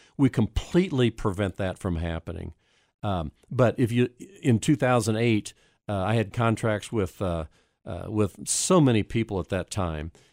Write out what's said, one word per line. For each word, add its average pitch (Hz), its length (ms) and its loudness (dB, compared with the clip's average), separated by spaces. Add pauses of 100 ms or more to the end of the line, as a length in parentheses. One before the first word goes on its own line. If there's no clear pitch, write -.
(160)
We 139 120 4
completely 127 800 0
prevent 98 460 -2
that 92 220 -4
from 90 180 -2
happening. 85 560 -6 (500)
Um, 90 300 -4 (180)
but 123 260 2
if 120 140 2
you, 120 200 2 (300)
in 120 200 2
two 151 160 2
thousand 117 400 2
eight, 113 360 0 (360)
uh, 101 140 -2
I 104 120 0
had 107 180 0
contracts 113 580 0
with, 101 320 -4
uh, 85 220 -2 (400)
uh, 90 240 -10
with 104 400 -2
so - 320 4
many 120 240 4
people 110 340 -2
at 85 120 -6
that 92 200 -4
time, 82 400 -4 (220)